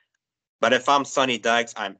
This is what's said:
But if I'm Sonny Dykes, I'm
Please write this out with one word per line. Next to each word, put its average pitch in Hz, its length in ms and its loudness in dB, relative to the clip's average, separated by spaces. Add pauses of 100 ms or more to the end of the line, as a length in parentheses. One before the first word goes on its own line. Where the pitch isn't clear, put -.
(600)
But 117 140 2
if 127 160 0
I'm 143 160 4
Sonny 127 320 -2
Dykes, 117 400 0
I'm 98 220 -10